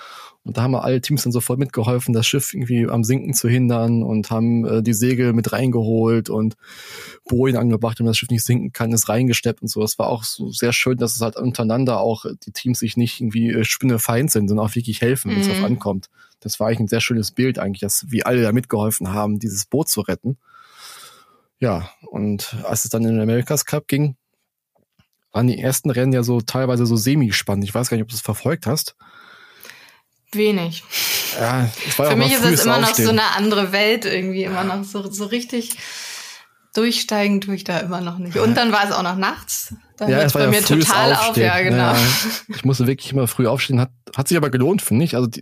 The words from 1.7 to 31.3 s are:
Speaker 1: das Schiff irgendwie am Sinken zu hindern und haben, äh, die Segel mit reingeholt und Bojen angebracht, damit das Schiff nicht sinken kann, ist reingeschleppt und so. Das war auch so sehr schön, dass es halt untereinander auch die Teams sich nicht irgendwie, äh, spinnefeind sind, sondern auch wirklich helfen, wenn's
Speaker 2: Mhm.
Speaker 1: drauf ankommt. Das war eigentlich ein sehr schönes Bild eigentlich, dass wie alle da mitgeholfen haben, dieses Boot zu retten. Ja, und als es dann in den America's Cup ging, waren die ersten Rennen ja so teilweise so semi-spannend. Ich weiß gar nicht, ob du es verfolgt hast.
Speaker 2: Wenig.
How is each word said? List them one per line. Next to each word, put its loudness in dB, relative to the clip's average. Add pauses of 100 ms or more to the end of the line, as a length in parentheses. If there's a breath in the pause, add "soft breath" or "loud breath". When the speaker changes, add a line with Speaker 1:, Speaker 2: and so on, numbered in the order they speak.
Speaker 1:
das 2
Schiff -2
irgendwie 0
am 0
Sinken 0
zu 0
hindern 2
und -2
haben, 2
äh, 0
die 2
Segel 2
mit 0
reingeholt 2
und -2 (720 loud breath)
Bojen 2
angebracht, 0
damit 2
das 0
Schiff -4
nicht 0
sinken 0
kann, -2
ist 2
reingeschleppt 0
und -6
so. -4
Das -2
war 0
auch -4
so -8
sehr -2
schön, 0
dass -2
es -4
halt -2
untereinander 0
auch 0 (200)
die -16
Teams -4
sich -4
nicht 0
irgendwie, 0
äh, 0
spinnefeind 0
sind, 2
sondern 0
auch -4
wirklich -4
helfen, 0
wenn's 0
Speaker 2:
Mhm. 0
Speaker 1:
drauf -2
ankommt. -4 (300 soft breath)
Das -8
war 0
eigentlich 0
ein 0
sehr 0
schönes 0
Bild 0
eigentlich, -4
dass -4
wie 0
alle 2
da 2
mitgeholfen 0
haben, 0
dieses -6
Boot -2
zu -2
retten. -4 (1200 loud breath)
Ja, -2 (180)
und -4
als -2
es -8
dann 0
in 2
den 2
America's 0
Cup -4
ging, 0 (1160)
waren 2
die 0
ersten -2
Rennen 2
ja 2
so 2
teilweise 0
so 4
semi-spannend. 2
Ich -4
weiß -2
gar 0
nicht, 0
ob -14
du -10
es -8
verfolgt -2
hast. -4 (1400 loud breath)
Speaker 2:
Wenig. 0 (560 loud breath)